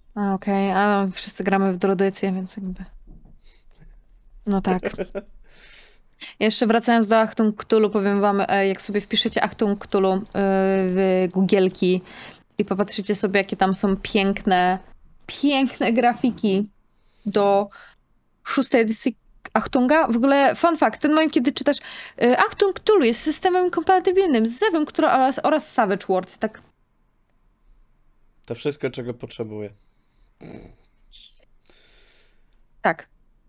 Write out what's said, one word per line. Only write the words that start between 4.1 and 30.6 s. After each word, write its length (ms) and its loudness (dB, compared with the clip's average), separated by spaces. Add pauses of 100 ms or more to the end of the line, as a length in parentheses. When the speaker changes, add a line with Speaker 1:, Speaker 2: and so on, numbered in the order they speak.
Speaker 1:
No 140 0
tak. 220 0
Speaker 2:
<laughs> 1600 -14
Speaker 1:
Jeszcze 260 0
wracając 420 2
do 100 4
Achtung 460 0
Cthulhu, 260 2
powiem 300 0
wam, 280 2
e, 200 2
jak 140 -4
sobie 180 -4
wpiszecie 440 -2
Achtung 420 -2
Cthulhu, 260 2
e, 80 0 (680)
w 460 2
Googielki 680 2 (560)
i 60 0
popatrzycie 500 -4
sobie, 260 -2
jakie 160 -4
tam 180 0
są 220 0
piękne, 840 0 (480)
piękne 680 0
grafiki 760 0 (580)
do 420 2 (760)
szóstej 360 0
edycji 360 -2 (360)
Achtunga. 560 2
W 80 0
ogóle 380 4
fun 220 0
fact, 240 0
ten 140 0
moment, 180 2
kiedy 200 0
czytasz, 240 -2 (460)
e, 160 4
Achtung 420 2
Cthulhu 240 4
jest 180 0
systemem 480 0
kompatybilnym 760 2
z 120 -2
Zewem, 280 0
który 220 0
oraz, 340 2
oraz 300 0
Savage 360 -2
Worlds. 300 -2
Tak. 240 -8 (1800)
Speaker 2:
To 80 -8
wszystko, 360 -6
czego 240 -10
potrzebuję. 560 -12 (3000)